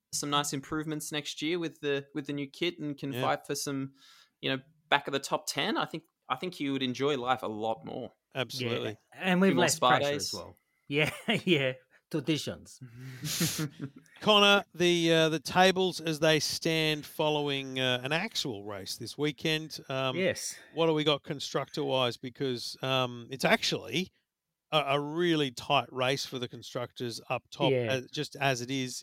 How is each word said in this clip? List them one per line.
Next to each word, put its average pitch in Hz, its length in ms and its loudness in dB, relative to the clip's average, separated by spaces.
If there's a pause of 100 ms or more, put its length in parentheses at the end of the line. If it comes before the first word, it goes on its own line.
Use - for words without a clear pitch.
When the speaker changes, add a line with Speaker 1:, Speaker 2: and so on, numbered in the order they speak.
(120)
Speaker 1:
some 147 180 -4
nice 147 220 2
improvements 151 580 -6
next 147 300 -6
year 165 180 -2
with 160 220 -6
the, 139 240 -2 (100)
with 147 120 -6
the 147 60 -6
new 143 160 -6
kit 170 320 -4
and 147 180 -6
can 139 140 -6
Speaker 2:
Yeah. 127 100 -4
Speaker 1:
fight 143 240 -2
for 147 80 -4
some, 135 380 -6 (480)
you 139 100 -4
know, 135 80 -2 (320)
back 143 160 2
of 143 60 -6
the 139 80 0
top - 260 -4
ten, 180 320 -2
I 160 80 0
think, 160 160 -8 (260)
I 127 80 -2
think 180 180 -8
he 139 160 -4
would 131 120 2
enjoy 131 360 0
life 123 260 0
a 98 40 -2
lot 110 360 -2
more. - 280 -10 (220)
Speaker 2:
Absolutely. 123 560 -4 (240)
Speaker 3:
Yeah, 131 60 -14
and 180 200 2
we've 190 100 6
Speaker 1:
Few - 60 4
more 175 60 6
Speaker 3:
less 156 140 2
Speaker 1:
spa 127 200 4
Speaker 3:
pressure 143 160 2
Speaker 1:
days. 143 220 -4
Speaker 3:
as - 0 -
well. 90 240 -12 (300)
Yeah, 143 220 2 (180)
<laughs> 208 160 0
yeah. 139 280 4 (380)
Traditions. 123 680 -4 (440)
Speaker 1:
<laughs> 151 460 -2 (520)
Speaker 2:
Connor, 202 440 8 (100)
the, 170 380 4
uh, 160 160 6
the 156 120 0
tables 185 600 4
as 156 200 -2
they 156 200 6
stand 156 640 0
following, 143 760 -2
uh, 127 240 2
an 139 80 -4
actual 151 520 -2
race 101 320 -8
this - 220 -10
weekend. 156 680 -2
Um, 135 280 -2
Speaker 3:
Yes. - 380 -2 (200)
Speaker 2:
what 160 120 2
do 160 80 4
we 151 100 0
got 147 180 2
constructor-wise? 135 920 -2
Because, 127 680 -6
um, 123 480 0
it's 135 140 -4
actually 180 680 0 (580)
a, 156 80 4 (100)
a 143 120 2
really 151 500 0
tight 127 420 0
race 127 320 0
for 131 140 -8
the 120 100 -6
constructors 120 800 -8
up 123 220 -4
top, 135 220 2
Speaker 3:
Yeah. 123 180 0
Speaker 2:
as, 127 200 -2
just - 260 -8
as 135 240 0
it 123 100 -6
is 131 320 -4